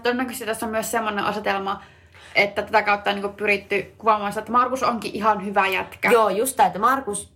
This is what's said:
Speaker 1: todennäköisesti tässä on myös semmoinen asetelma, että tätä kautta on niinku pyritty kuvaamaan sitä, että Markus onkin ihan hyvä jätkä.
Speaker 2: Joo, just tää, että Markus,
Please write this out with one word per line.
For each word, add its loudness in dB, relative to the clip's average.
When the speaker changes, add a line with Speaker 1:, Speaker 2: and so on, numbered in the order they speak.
Speaker 1:
todennäköisesti -2
tässä -4
on -6
myös -2
semmoinen -2
asetelma, -2
että 2
tätä 2
kautta 0
on 0
niinku -6
pyritty -2
kuvaamaan 0
sitä, -6
että -8
Markus 2
onkin -2
ihan 0
hyvä 2
jätkä. -2
Speaker 2:
Joo, 6
just -2
tää, 6
että -2
Markus, 0